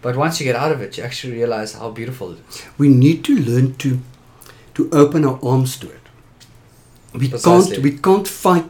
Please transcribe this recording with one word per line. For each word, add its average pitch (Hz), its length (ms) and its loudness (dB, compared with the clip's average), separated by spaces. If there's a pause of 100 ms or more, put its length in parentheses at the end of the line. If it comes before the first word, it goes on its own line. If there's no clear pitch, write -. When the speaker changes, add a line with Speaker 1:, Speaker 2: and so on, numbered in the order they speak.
Speaker 1:
But 123 160 -4
once 160 240 -2
you 151 40 -6
get 123 120 -2
out 151 160 -2
of 135 80 -4
it, 98 160 -12
you - 80 -10
actually 123 300 -10
realize 113 400 -4
how 110 160 -12
beautiful 110 420 -12
it 82 60 -18 (100)
is. - 140 -18 (160)
Speaker 2:
We 143 100 4
need 139 360 6
to 285 140 2
learn 127 380 0
to, 127 240 -4 (720)
to - 180 -2
open 151 340 4
our 127 180 -2
arms 131 340 0
to - 120 -18
it. - 100 -20 (1120)
We 127 140 -2
Speaker 1:
Precisely. 175 480 4
Speaker 2:
can't, 135 80 -4
we 143 140 2
can't 196 280 2
fight 175 440 0